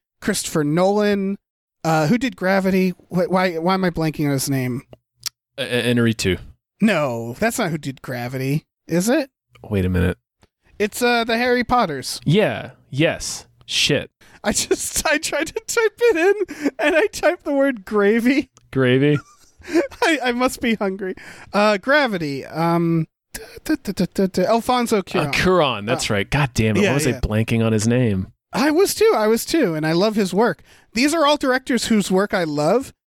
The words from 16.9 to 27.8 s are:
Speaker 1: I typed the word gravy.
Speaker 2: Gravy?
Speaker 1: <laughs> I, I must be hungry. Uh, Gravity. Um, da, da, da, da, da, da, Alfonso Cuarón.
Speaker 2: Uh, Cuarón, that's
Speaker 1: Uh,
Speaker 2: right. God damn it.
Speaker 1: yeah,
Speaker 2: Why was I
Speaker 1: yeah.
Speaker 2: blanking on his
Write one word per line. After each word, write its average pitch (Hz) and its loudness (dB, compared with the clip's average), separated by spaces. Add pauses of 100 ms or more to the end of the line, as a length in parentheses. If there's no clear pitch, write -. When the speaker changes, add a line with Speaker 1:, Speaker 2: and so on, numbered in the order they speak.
Speaker 1:
I 330 4
typed 349 -2
the 320 -4
word 269 0
gravy. 226 2 (220)
Speaker 2:
Gravy? 131 4 (440)
Speaker 1:
<laughs> - -20 (340)
I, 330 2
I 247 0
must 254 -2
be 233 2
hungry. 190 -4 (360)
Uh, 208 2
Gravity. 190 -2
Um, 165 0 (260)
da, - -6
da, - -
da, 208 -6
da, 180 0
da, 196 2
da, 185 -2
Alfonso 233 0
Cuarón. - -4
Speaker 2:
Uh, - -6
Cuarón, 143 2
that's 131 -2
Speaker 1:
Uh, - 0
Speaker 2:
right. 98 -2
God 139 0
damn 110 2
it. 147 2
Speaker 1:
yeah, 196 2
Speaker 2:
Why - 0
was 127 0
I 127 2
Speaker 1:
yeah. 127 -6
Speaker 2:
blanking 110 0
on 110 2
his 107 0